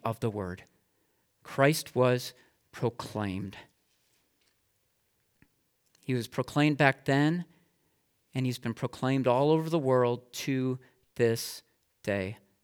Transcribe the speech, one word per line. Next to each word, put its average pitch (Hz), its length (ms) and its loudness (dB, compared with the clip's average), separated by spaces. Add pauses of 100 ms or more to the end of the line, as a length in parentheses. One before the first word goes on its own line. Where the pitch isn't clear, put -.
of 113 160 -4
the 117 100 -2
word. 92 340 -8 (800)
Christ 147 540 2
was 127 380 2 (360)
proclaimed. 101 840 -6 (2500)
He 131 140 -4
was 117 140 -4
proclaimed 147 480 0
back 135 300 2
then, 151 400 2 (880)
and 131 120 -2
he's 123 120 -4
been 113 160 -6
proclaimed 131 520 -2
all 131 240 4
over 160 180 2
the 165 100 0
world 123 560 0
to 131 440 -2 (380)
this 117 460 0 (400)
day. 101 340 -2 (280)